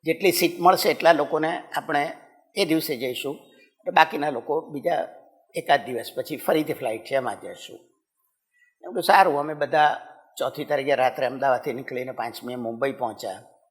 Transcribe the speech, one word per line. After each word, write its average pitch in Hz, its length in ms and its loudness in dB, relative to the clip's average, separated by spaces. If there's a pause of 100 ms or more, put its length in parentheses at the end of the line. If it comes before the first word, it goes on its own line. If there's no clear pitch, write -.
જેટલી 165 300 2
સીટ 175 280 0
મળશે 175 280 6
એટલા 165 240 6
લોકોને 156 500 0 (120)
આપણે 147 420 -2 (380)
એ 202 100 2
દિવસે 156 320 0
જઈશું 127 400 -6 (160)
અને - 380 -14
બાકીના 151 400 2
લોકો 143 300 -4
બીજા 156 480 -4 (460)
એકાદ 160 300 2
દિવસ 120 320 -8
પછી 131 200 -6
ફરીથી 156 360 0
ફ્લાઇટ 113 320 -6
છે - 100 -6
એમાં 117 260 -2
જઈશું. - 380 -16
મેં - 1120 -20
કીધું, 180 120 -2
"સારું." 190 360 6
અમે 151 160 -4
બધા 147 580 2 (260)
ચોથી 135 260 -6
તારીખે 139 300 0
રાત્રે 127 320 0
અમદાવાદથી 131 460 0
નીકળીને 127 400 -8
પાંચમીએ 117 440 -10
મુંબઈ 120 360 -4
પહોંચ્યા. 110 500 -8 (280)